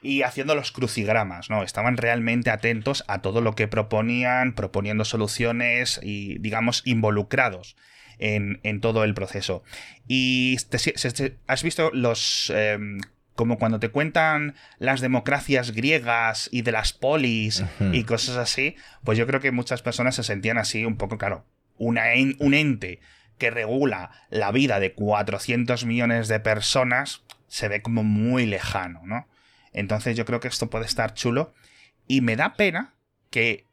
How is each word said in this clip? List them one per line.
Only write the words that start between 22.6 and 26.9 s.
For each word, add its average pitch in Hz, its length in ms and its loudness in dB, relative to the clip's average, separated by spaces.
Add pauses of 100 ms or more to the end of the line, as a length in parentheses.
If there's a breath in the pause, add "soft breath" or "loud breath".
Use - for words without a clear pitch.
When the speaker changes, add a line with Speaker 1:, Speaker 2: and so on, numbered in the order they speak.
Speaker 1:
que 120 140 0
regula 113 600 -2 (200 loud breath)
la 104 220 0
vida 123 280 4
de 95 140 0
cuatrocientos 104 880 0
millones 117 440 0
de 110 120 2
personas 123 840 0 (260)